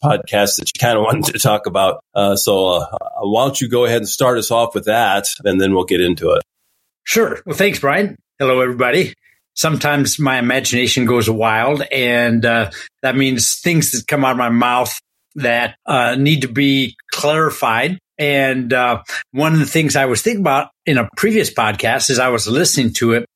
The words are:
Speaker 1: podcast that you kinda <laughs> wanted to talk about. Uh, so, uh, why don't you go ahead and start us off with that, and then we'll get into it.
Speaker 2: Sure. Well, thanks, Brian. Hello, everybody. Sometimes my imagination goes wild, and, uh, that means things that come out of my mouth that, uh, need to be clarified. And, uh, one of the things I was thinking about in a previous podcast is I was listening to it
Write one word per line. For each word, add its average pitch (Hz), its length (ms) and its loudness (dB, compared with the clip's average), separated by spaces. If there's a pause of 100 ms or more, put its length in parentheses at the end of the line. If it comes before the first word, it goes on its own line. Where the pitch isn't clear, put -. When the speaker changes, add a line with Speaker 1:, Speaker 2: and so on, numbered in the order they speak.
Speaker 1:
podcast 104 520 0
that 90 180 -6
you - 60 -12
kinda 117 220 2
<laughs> - 20 0
wanted 143 300 -2
to 110 60 -6
talk 107 280 0
about. 95 320 0 (160)
Uh, 101 200 2
so, 98 300 2
uh, 87 220 0 (320)
why 107 260 0
don't 139 160 -4
you 123 80 -2
go 120 160 2
ahead 117 120 2
and 104 120 -4
start 123 300 0
us 104 100 -4
off 117 240 0
with 101 120 -4
that, 107 420 2 (160)
and 95 180 2
then 98 140 2
we'll 90 100 0
get 90 160 0
into 85 300 0
it. 76 100 2 (640)
Speaker 2:
Sure. - 420 -2
Well, 156 100 -8
thanks, 202 220 0
Brian. 185 380 0 (240)
Hello, 131 200 2
everybody. 123 540 0 (420)
Sometimes 147 640 0
my 131 220 0
imagination 123 680 0
goes 113 240 2
wild, 113 600 0
and, 120 520 0
uh, 117 280 0 (320)
that 131 120 -2
means 131 460 0
things 165 300 0
that 117 160 -6
come 139 180 0
out 131 60 2
of 123 60 -2
my 123 120 0
mouth 120 500 0 (360)
that, 120 400 -2 (100)
uh, 123 300 0
need 143 260 2
to 131 60 -2
be 135 480 0 (160)
clarified. 147 880 0 (180)
And, 135 560 0
uh, 123 300 0 (260)
one 151 240 0
of 160 60 4
the 143 80 2
things 160 280 0
I 135 100 2
was 123 180 -2
thinking 220 180 -2
about 147 300 0 (160)
in 147 100 2
a 117 100 0 (100)
previous 214 360 0
podcast 113 560 0
is 131 80 0
I 127 120 2
was 113 180 0
listening 127 460 0
to 117 200 2
it 117 220 -2